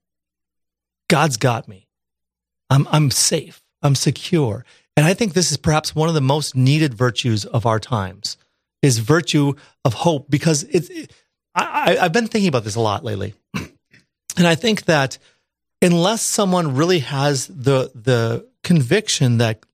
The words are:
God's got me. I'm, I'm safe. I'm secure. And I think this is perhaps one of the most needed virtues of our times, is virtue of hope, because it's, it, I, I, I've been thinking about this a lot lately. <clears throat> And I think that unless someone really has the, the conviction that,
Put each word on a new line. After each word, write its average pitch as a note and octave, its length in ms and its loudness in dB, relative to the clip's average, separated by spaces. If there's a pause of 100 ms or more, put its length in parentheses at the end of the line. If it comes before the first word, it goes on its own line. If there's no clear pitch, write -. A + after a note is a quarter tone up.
(1080)
God's D3 280 2
got A#2 300 -2
me. G2 200 -20 (840)
I'm, C#3 220 2
I'm D3+ 180 2
safe. - 540 -4 (180)
I'm C#3 140 2
secure. B2+ 680 -2 (320)
And D3+ 120 4
I F#3+ 80 2
think G3+ 180 -2
this E3+ 160 0
is D3 80 -4
perhaps D#3 380 0
one D#3 120 0
of E3+ 60 0
the D3+ 80 2
most C#3 340 0
needed C#3 380 2
virtues A#2 500 0
of A2+ 220 -4
our A2 140 2
times, G2 580 -6 (460)
is B2 160 4
virtue C#3+ 540 2 (300)
of A2+ 100 0
hope, D#3 360 -2
because D3+ 340 0
it's, F3 260 -4
it, D#4+ 220 -16 (440)
I, C4 420 0
I, - 80 0
I've E3 80 -2
been A#3 140 0
thinking G3 200 0
about B2+ 160 0
this G#2+ 120 -8
a A#2 60 -2
lot G#2+ 220 -2
lately. G2+ 300 -8 (220)
<clears throat> - 60 -10 (760)
And F3 100 4
I E3 80 4
think A3 300 -4
that C#3+ 320 0 (640)
unless F3+ 400 2
someone F3+ 540 0
really F3 240 2
has C#3 480 -2
the, C3+ 460 0
the A#2 540 0 (160)
conviction C#3 760 2
that, A2 340 -2